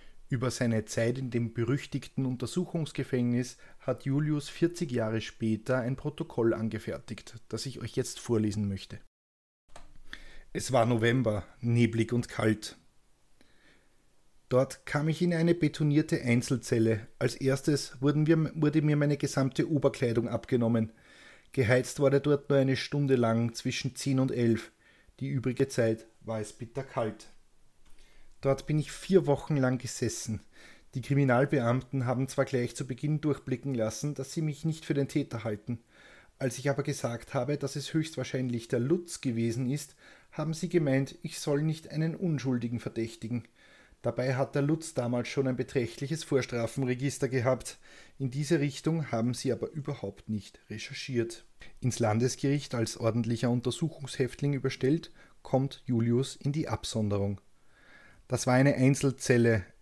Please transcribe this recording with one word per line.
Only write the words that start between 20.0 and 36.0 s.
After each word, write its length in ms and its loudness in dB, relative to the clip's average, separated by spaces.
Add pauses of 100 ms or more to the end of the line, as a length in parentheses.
abgenommen. 640 2 (600)
Geheizt 460 2
wurde 220 6
dort 280 2
nur 80 4
eine 180 4
Stunde 400 0
lang 380 4
zwischen 420 -4
zehn 240 0
und 120 2
elf. 400 2 (480)
Die 80 -4
übrige 400 0
Zeit 400 0 (140)
war 180 -6
es 140 -8
bitterkalt. 720 -6 (1120)
Dort 260 0
bin 100 2
ich 140 -2
vier 340 4
Wochen 300 0
lang 220 2
gesessen. 640 -4 (540)
Die 60 -6
Kriminalbeamten 1040 2
haben 220 0
zwar 180 0
gleich 300 -2
zu 100 -6
Beginn 360 -2
durchblicken 520 -2
lassen, 420 -2
dass 180 -8
sie 80 -4
mich 240 -4
nicht 200 -4
für 80 -2
den 140 0
Täter 360 -4
halten. 360 -4 (600)